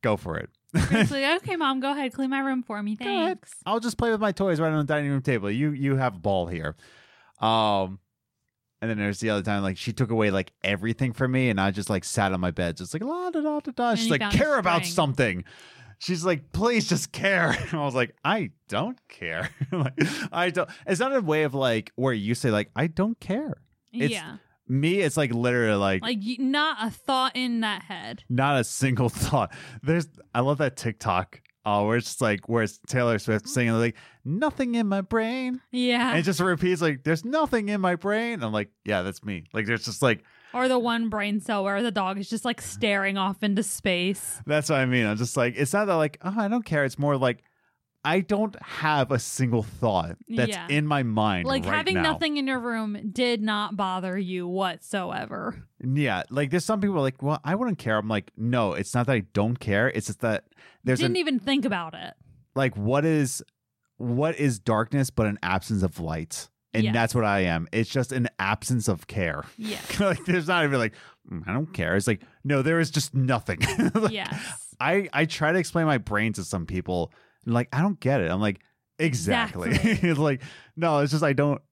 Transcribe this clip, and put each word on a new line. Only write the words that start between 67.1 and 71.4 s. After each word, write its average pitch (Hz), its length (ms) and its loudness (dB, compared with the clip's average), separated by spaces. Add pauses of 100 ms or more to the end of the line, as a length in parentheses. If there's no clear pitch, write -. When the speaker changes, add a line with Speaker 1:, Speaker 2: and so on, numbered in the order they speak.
Speaker 1:
what 120 100 2
I 101 140 2
am. 87 320 2
It's 113 180 0
just 131 220 -2
an 123 160 0 (100)
absence 107 500 0
of 92 200 -2
care. 82 360 -2 (140)
Speaker 2:
Yeah. 214 220 -8 (100)
Speaker 1:
<laughs> - 100 -6
Like, 190 260 0
there's 175 220 2
not 175 160 2
even 139 140 2
like, 113 160 0 (380)
"Mm, 82 160 -8